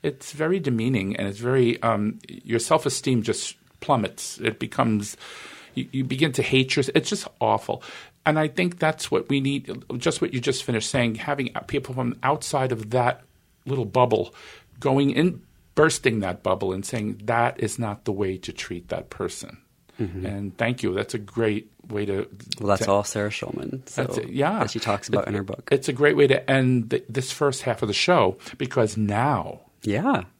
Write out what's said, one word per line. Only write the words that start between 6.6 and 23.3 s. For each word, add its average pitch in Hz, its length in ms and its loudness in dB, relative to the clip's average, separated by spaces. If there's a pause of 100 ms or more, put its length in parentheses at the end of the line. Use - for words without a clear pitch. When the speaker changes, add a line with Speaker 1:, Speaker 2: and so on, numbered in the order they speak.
Speaker 1:
yourself. 139 200 2
It's - 140 2
just - 180 -4 (140)
awful. 107 420 0 (420)
And 156 140 4
I 156 80 2
think 175 320 -2
that's 156 320 0
what - 160 0
we 139 140 2
need, 139 280 -2 (280)
just 156 240 0
what - 120 -2
you 127 60 -2
just 131 240 -2
finished 117 260 -2
saying, 120 260 2
having 139 340 -4 (180)
people 131 260 -4
from 123 300 -4
outside 135 480 0
of 110 200 -6
that 123 320 2 (420)
little 131 200 -2
bubble 117 480 4 (460)
going 139 320 4
in, 175 300 0 (340)
bursting 131 460 4
that 90 220 -4
bubble 95 280 0
and 95 140 -4
saying, 107 400 -4
"That 117 340 2
is - 200 -4
not 104 260 -6
the 110 80 -2
way 95 240 -2
to - 160 -10
treat - 360 -10
that 85 200 -6
person." - 480 -8 (420)
Speaker 2:
Mm-hmm. 92 260 -4
Speaker 1:
And 101 320 -6
thank 120 260 -2
you. 95 100 0
That's 104 200 -4
a 120 40 -6
great 107 520 -2 (200)
way 104 160 -2
to 98 220 -2 (320)
Speaker 2:
Well, 101 100 -2
that's 101 160 4
Speaker 1:
to 101 60 2
Speaker 2:
all 101 120 4
Sarah 104 260 -2
Schulman, - 600 -8